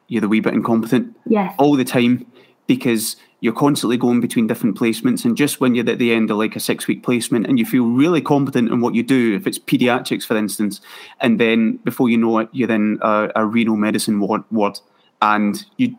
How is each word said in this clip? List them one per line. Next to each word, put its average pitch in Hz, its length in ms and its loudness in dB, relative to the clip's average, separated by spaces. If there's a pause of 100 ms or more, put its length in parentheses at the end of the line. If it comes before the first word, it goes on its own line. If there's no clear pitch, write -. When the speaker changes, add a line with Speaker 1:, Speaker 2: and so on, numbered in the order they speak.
Speaker 1:
you're 107 180 -2
a - 20 0
wee 110 140 2
bit - 120 0
incompetent 113 640 0 (120)
Speaker 2:
Yes. 208 320 0
Speaker 1:
all 143 180 4
the 127 80 0
time, 123 400 0 (420)
because 123 480 0 (280)
you're 113 100 0
constantly 135 440 0
going 120 240 2
between 117 240 0
different 110 320 -2
placements. 113 480 0
And 113 100 0
just 139 240 -2
when 127 140 2
you're 120 160 0
at 110 80 -2
the 117 160 2
end 110 160 2
of, 107 80 -2
like, 107 180 -2
a 110 40 -8
six-week - 420 -4
placement 117 460 -2
and 135 100 2
you 113 80 2
feel 127 200 2
really 139 360 2
competent 127 480 0
in 123 120 0
what 117 120 0
you 117 80 0
do, 120 340 0
if 95 120 -6
it's - 100 -4
pediatrics, 123 680 0
for 113 140 -2
instance, 104 420 -4 (420)
and 113 180 2
then 113 380 2
before 127 300 -2
you 117 100 2
know 113 200 2
it, 117 140 -2
you're 120 200 -2
in 107 300 0
a, 107 340 0
a 110 100 0
renal 110 300 0
medicine 107 440 0
ward, 104 320 -2
ward, 101 280 -2 (440)
and 107 420 0 (120)
you, 127 220 -2